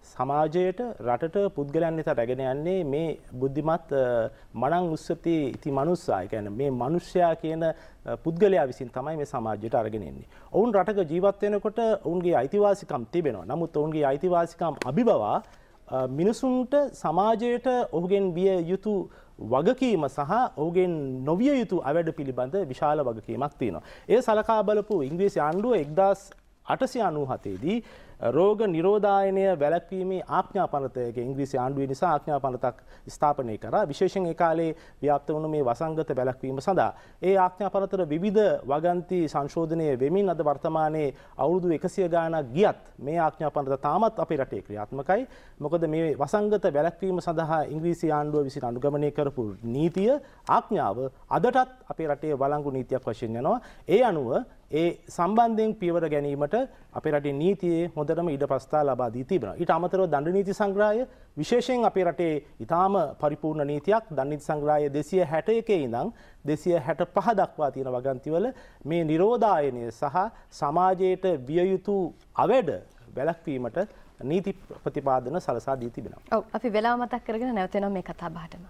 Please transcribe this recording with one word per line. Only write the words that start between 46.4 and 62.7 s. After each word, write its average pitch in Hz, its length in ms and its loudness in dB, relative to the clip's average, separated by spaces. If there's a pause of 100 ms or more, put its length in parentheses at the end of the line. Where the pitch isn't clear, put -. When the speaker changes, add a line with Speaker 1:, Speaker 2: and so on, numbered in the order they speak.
Speaker 1:
වැළැක්වීම 170 460 0
සඳහා 160 440 0
ඉංග්‍රීසි 165 460 0
ආණ්ඩුව 147 340 2
විසින් 135 200 -6
අනුගමනය 143 460 0
කරපු 127 520 -2
නීතිය, 165 480 0 (380)
ආඥාව 147 500 0 (320)
අදටත් 247 600 0
අපේ 160 180 -6
රටේ 143 260 -2
වළංගු 143 360 0
නීතියක් 131 340 -4
වශයෙන් 113 320 -6
යනවා. 180 240 0 (280)
ඒ 208 140 6
අනුව 165 400 2 (260)
ඒ 160 300 0 (100)
සම්බන්ධයෙන් 220 640 2
පියවර 170 340 0
ගැනීමට 143 460 -2 (380)
අපේ - 200 -4
රටේ 143 200 0
නීතියේ 170 600 0
හොඳටම 160 340 -2
ඉඩපස්ථා 143 560 0
ලබා 123 260 0
දී 123 140 -6
තිබෙනවා. 120 320 -2
ඊට 170 140 -2
අමතරව 180 360 2
දඬු 147 240 0
නීති 190 240 0
සංග්‍රහය 214 520 0 (300)
විශේෂයෙන් 240 480 0
අපේ 185 200 2
රටේ 165 300 0 (260)
ඉතාම 180 340 2 (260)